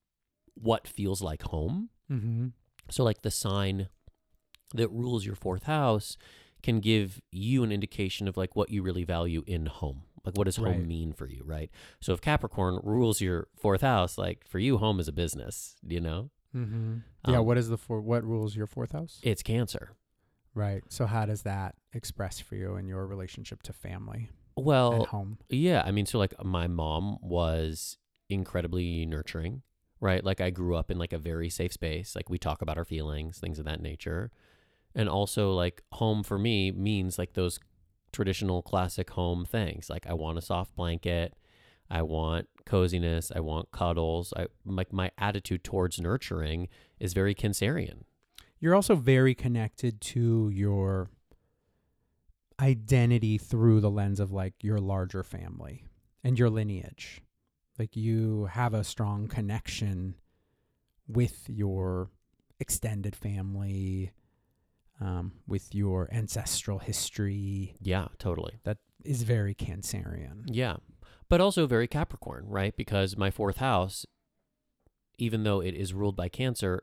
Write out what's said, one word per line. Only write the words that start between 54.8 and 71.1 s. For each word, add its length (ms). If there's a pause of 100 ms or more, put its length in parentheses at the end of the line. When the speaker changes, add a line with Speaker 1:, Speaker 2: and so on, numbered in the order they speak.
Speaker 2:
larger 420
family 600 (380)
and 160
your 120
lineage. 720 (560)
Like, 180
you 500
have 280
a 100
strong 440
connection 880 (880)
with 420
your 640 (480)
extended 580
family, 960 (880)
um, 320 (140)
with 280
your 380
ancestral 680
history. 1000
Speaker 1:
Yeah, 280 (100)
totally. 460
Speaker 2:
That 120 (260)
is 200
very 320
Cancerian. 920
Speaker 1:
Yeah, 320 (540)